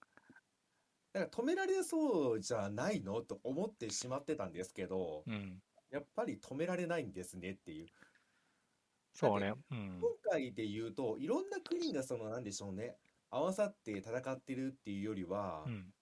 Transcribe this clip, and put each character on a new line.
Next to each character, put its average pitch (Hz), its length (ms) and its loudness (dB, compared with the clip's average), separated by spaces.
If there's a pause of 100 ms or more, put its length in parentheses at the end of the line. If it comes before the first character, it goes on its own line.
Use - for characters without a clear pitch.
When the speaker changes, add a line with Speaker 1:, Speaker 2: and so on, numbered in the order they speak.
(1120)
Speaker 1:
な 190 80 2
ん 165 80 0
か - 120 -2
止 247 40 4
め 339 100 6
ら 381 100 4
れ 381 180 6
そ 226 500 6
う 107 80 2
じ 110 120 0
ゃ 101 160 4
な 113 220 2
い 101 100 2
の？ 101 200 0
と 107 220 -6
思 135 220 2
っ - 80 -2
て 110 160 -4
し - 200 -2
ま 135 100 0
っ 143 60 -10
て 156 100 0
た 98 100 -2
ん 87 60 -4
で 85 120 -4
す - 100 -10
け 92 140 -2
ど、 87 380 0
Speaker 2:
う 117 60 -4
ん。 95 320 -6 (260)
Speaker 1:
や 143 120 -4
っ 143 40 -10 (100)
ぱ 226 100 2
り 117 120 -4
止 - 160 -12
め 151 120 0
ら 180 100 2
れ 180 100 0
な 170 140 2
い 131 60 0
ん 98 80 -8
で 90 100 -4
す 90 140 -10
ね 90 140 -4
っ 95 40 -4
て - 160 -12
い 78 120 -8
う。 82 40 -14 (1200)
Speaker 2:
そ 107 260 6
う - 20 4
ね。 98 80 2
Speaker 1:
だ 107 60 2
っ - 20 -10
て、 135 160 -14
Speaker 2:
う 131 40 -4
ん。 95 240 -6
Speaker 1:
今 466 120 2 (100)
回 143 320 0
で 107 140 -2
言 110 180 -4
う 113 60 -6
と、 117 260 -2
い 131 80 -6
ろ 262 160 2
ん 392 80 -6
な 392 120 -4
国 339 320 -2
が 135 100 0
そ 131 120 -4
の、 110 140 -4
な 113 80 -4
ん 127 60 -4
で 104 80 -6
し 98 100 -6
ょ 101 80 -6
う 95 40 -4
ね、 110 220 -6 (360)
合 120 100 0
わ 185 120 4
さ 208 120 2
っ 202 80 -2
て 104 240 -4
戦 113 220 -2
っ 131 200 -2
て - 140 -6
る 131 140 -2
っ 135 40 -4 (120)
て 104 80 -4
い 98 80 0
う - 20 0
よ 107 140 0
り 95 100 -2
は、 90 400 -2
Speaker 2:
う 123 60 -2
ん。 98 200 -6 (100)